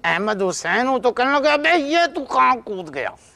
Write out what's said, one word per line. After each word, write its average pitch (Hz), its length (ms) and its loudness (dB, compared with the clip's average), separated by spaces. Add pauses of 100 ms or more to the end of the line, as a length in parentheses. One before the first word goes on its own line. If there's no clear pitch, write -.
अहमद 190 360 0
हुसैन 190 460 0
हूँ।" 262 120 0
तो 233 120 0
कहने 262 220 0
लगे, 294 160 2
"अबे, 302 240 2
ये 339 340 2
तू 339 140 -6
कहाँ 262 360 2
कूद 185 320 -10
गया?" 135 260 -6 (200)